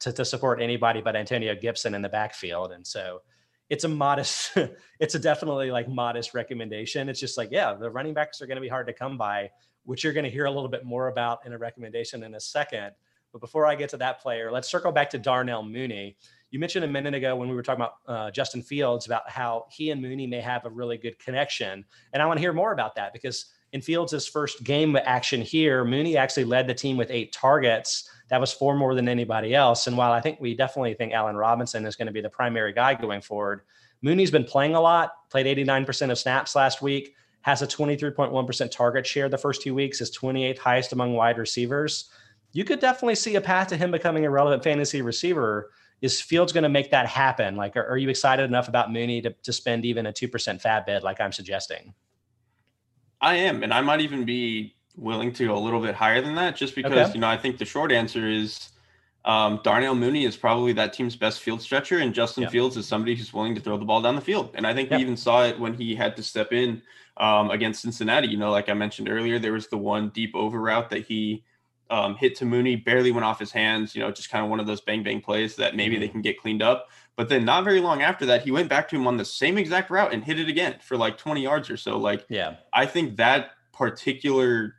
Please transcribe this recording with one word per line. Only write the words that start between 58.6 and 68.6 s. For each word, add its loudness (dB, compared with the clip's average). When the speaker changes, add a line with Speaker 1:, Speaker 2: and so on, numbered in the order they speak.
Speaker 2:
um, 4
Darnell 4
Mooney 2
is -2
probably 2
that 2
team's -4
best 0
field -4
stretcher, 0
and 0
Justin 0
Speaker 1:
Yeah. -4
Speaker 2:
Fields 2
is -6
somebody 0
who's -10
willing -2
to -8
throw -2
the -6
ball 4
down 4
the -2
field. -2
And -2
I 2
think -2
Speaker 1:
Yeah. 4
Speaker 2:
we 4
even 0
saw 6
it 0
when -4
he -4
had -2
to -12
step -4
in, 0
um, 4
against -2
Cincinnati. 0
You -2
know, 0
like 2